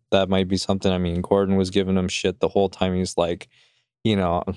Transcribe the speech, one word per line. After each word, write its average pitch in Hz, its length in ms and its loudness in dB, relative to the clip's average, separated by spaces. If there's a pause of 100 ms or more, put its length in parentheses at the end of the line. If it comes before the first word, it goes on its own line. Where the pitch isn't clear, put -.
That 95 200 2
might 95 180 2
be 95 100 -2
something. 98 340 0
I 92 60 0
mean, 87 240 -2
Gordon 98 360 2
was 95 120 2
giving 95 260 0
him 92 120 0
shit - 320 -4
the 82 80 0
whole 98 220 2
time. 92 260 -2
He's 92 220 -2
like, 87 320 -2 (540)
you 110 120 2
know, 90 260 0 (160)